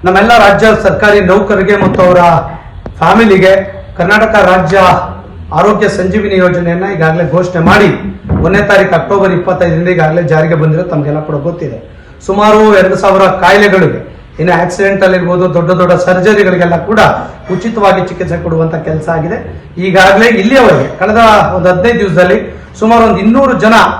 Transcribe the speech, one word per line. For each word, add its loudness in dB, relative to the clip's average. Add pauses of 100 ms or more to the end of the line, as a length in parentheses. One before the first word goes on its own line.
ನಮ್ಮೆಲ್ಲ 2
ರಾಜ್ಯ 2 (160)
ಸರ್ಕಾರಿ 2
ನೌಕರರಿಗೆ 0
ಮತ್ತು 0
ಅವರ 4 (800)
ಫ್ಯಾಮಿಲಿಗೆ 2 (120)
ಕರ್ನಾಟಕ 0
ರಾಜ್ಯ 2 (760)
ಆರೋಗ್ಯ 0
ಸಂಜೀವಿನಿ -2
ಯೋಜನೆಯನ್ನ -2
ಈಗಾಗಲೇ -2
ಘೋಷಣೆ -2
ಮಾಡಿ 0 (260)
ಒಂದನೇ 0
ತಾರೀಕು 2
ಅಕ್ಟೋಬರ್ 0
ಇಪ್ಪತ್ತೈದರಿಂದ -2
ಈಗಾಗಲೇ 0
ಜಾರಿಗೆ 0
ಬಂದಿರೋ 0
ತಮಗೆಲ್ಲ -4
ಕೂಡ -8
ಗೊತ್ತಿದೆ. -10 (180)
ಸುಮಾರು 2
ಎರಡು 2
ಸಾವಿರ 2
ಕಾಯಿಲೆಗಳಿಗೆ, 0 (220)
ಇನ್ನು 0
ಆಕ್ಸಿಡೆಂಟ್ -2
ಅಲ್ಲಿ 2
ಇರ್ಬೋದು, -2
ದೊಡ್ಡ 0
ದೊಡ್ಡ 0
ಸರ್ಜರಿಗಳಿಗೆಲ್ಲ 0
ಕೂಡ -2 (520)
ಉಚಿತವಾಗಿ 0
ಚಿಕಿತ್ಸೆ -6
ಕೊಡುವಂತ -2
ಕೆಲಸ -6
ಆಗಿದೆ. -6 (140)
ಈಗಾಗಲೇ 2
ಇಲ್ಲಿಯವರೆಗೆ 2
ಕಳೆದ 0 (380)
ಒಂದು 0
ಹದಿನೈದು 0
ದಿವಸದಲ್ಲಿ -2 (180)
ಸುಮಾರು 2
ಒಂದು 0
ಇನ್ನೂರು 2
ಜನ 2 (260)